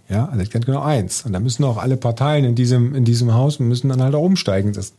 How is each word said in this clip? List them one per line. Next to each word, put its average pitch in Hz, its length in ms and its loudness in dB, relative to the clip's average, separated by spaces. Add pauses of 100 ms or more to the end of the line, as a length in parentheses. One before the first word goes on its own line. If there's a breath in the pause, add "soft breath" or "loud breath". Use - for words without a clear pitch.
Ja, 110 200 0
also 127 140 -2
ich 101 100 -4
kann 120 100 -2
genau 131 200 -2
eins. 131 420 -2
Und 107 100 -4
da 92 60 -2
müssen 127 240 -2
auch 120 140 0
alle 127 200 -2
Parteien 135 480 0
in 120 100 2
diesem, 123 380 2
in 127 120 2
diesem 117 280 2
Haus, 135 240 2
wir 127 80 -2
müssen 120 240 0
dann 127 140 0
halt 139 100 2
auch 151 100 0
umsteigen. 104 500 0
Das 101 260 -10